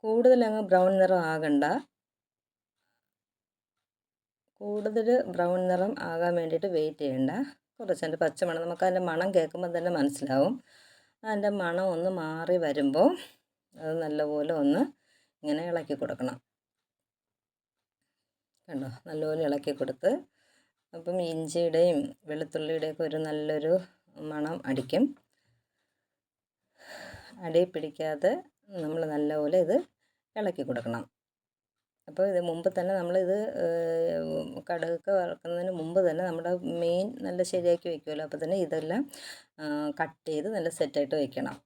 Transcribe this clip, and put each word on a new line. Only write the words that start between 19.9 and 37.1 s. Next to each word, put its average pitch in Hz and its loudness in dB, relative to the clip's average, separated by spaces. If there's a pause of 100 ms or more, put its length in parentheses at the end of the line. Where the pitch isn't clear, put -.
അപ്പം 170 -6
ഇഞ്ചിയുടെയും 165 2 (280)
വെളുത്തുള്ളിയുടെയൊക്കെ 156 -4
ഒരു 156 -4
നല്ലൊരു 151 -2 (440)
മണം 151 -6 (100)
അടിക്കും. 135 0 (2500)
അടി 170 4
പിടിക്കാതെ 156 -2 (440)
നമ്മൾ 160 -4
നല്ലപോലെ 151 0
ഇത് 190 2 (600)
ഇളക്കി 202 -4
കൊടുക്കണം. 117 -6 (1080)
അപ്പോൾ 165 0
ഇത് 190 2
മുമ്പ് 170 -2
തന്നെ 185 -2
നമ്മളിത്, 185 2 (200)
ഏഹ്, 165 0 (420)
കടുകൊക്കെ 170 -4
വറുക്കുന്നതിന് 175 -2
മുമ്പ് 170 0
തന്നെ 165 2
നമ്മുടെ 170 -2 (260)
മീൻ 175 0 (160)